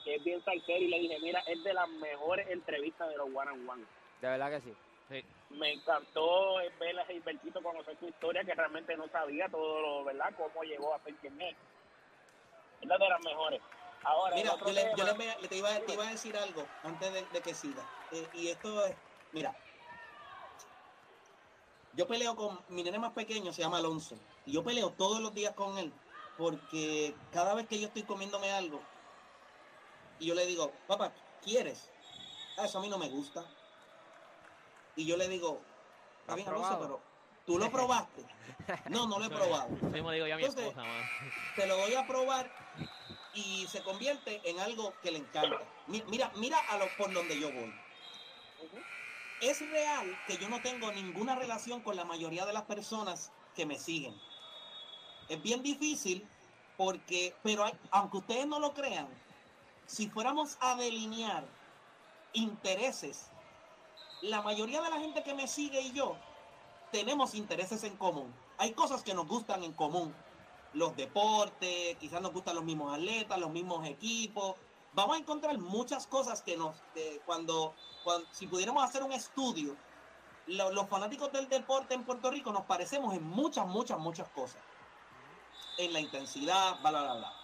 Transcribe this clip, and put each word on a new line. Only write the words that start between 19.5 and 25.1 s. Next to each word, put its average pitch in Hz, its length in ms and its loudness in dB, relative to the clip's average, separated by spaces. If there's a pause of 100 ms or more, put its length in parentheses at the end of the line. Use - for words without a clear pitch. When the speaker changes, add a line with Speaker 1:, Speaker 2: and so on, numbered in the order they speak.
Speaker 4:
yo 214 120 4
peleo 233 280 2
con, 208 220 -2 (120)
mi 175 140 -2
nene 185 160 0
más 233 140 -2
pequeño 214 400 -2
se 170 80 -2
llama 165 160 2
Alonso, 160 380 0 (300)
y 139 60 -6
yo 160 120 2
peleo 233 280 2
todos 214 300 2